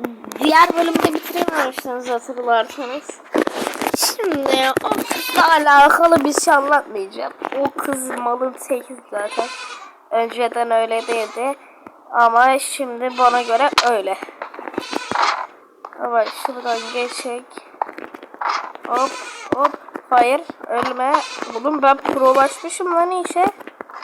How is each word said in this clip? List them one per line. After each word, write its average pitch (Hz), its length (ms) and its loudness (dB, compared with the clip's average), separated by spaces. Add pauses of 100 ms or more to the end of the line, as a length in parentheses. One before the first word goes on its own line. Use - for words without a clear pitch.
(380)
Diğer 320 380 4
bölümde 330 380 0
bitirememiştiniz 269 960 -4
hatırlarsanız. 240 1080 -4 (800)
Şimdi 269 760 0 (120)
o - 40 -4
kızla - 640 0
alakalı 294 720 6
bir 294 160 2
şey 330 140 4
anlatmayacağım. 262 800 0 (280)
O 277 100 0 (100)
kız 262 300 -4
malın 247 420 -4 (160)
teki 247 280 -6 (140)
zaten. 214 360 -4 (640)
Önceden 233 600 -2
öyle 226 360 0
değildi. 233 480 -4 (560)
Ama 240 480 6
şimdi 247 600 -6
bana 247 240 4
göre 233 280 2 (200)
öyle. 190 260 0 (1900)
Ama 233 200 2 (220)
şuradan 247 320 -4 (140)
geçek. 247 520 -6 (1400)
Hop 254 220 0 (440)
hop. 285 160 4 (400)
Hayır, 254 300 4 (280)
ölme. 254 440 -2 (440)
Oğlum, 277 260 -2
ben 277 140 6
prolaşmışım 277 1000 2
lan 349 160 2
işe. 359 360 0 (580)